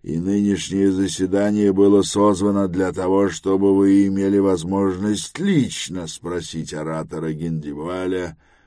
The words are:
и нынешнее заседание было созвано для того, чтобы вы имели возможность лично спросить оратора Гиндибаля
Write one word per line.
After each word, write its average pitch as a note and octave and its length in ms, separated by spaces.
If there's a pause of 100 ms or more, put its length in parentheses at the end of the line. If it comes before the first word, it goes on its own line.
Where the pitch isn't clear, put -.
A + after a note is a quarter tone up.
и D#2 160
нынешнее G2 720
заседание G2 800
было G2 300
созвано G2 680
для F#2 240
того, F#2+ 380
чтобы G2 440
вы G2 340
имели G2 280
возможность G2 1040
лично C3 680
спросить E2 680
оратора D#2+ 580
Гиндибаля E2 1040 (300)